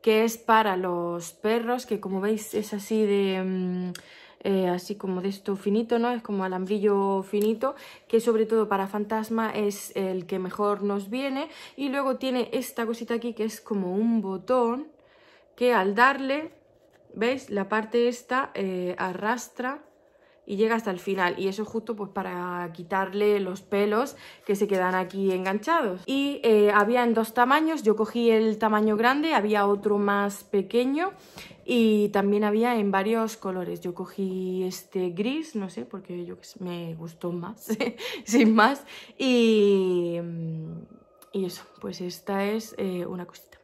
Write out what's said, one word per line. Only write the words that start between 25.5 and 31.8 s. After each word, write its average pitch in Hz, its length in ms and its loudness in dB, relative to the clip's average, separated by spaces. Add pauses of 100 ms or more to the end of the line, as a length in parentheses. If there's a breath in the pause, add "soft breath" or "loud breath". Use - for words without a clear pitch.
Y, 277 380 -2
eh, 208 300 6
había 220 300 6
en 233 100 2
dos 220 200 0
tamaños, 285 500 4
yo 208 120 4
cogí 233 340 2
el 220 280 4
tamaño 214 380 4
grande, 277 380 2
había 208 340 2
otro 202 300 2
más 202 460 0
pequeño 247 680 0 (540 loud breath)
y 214 440 4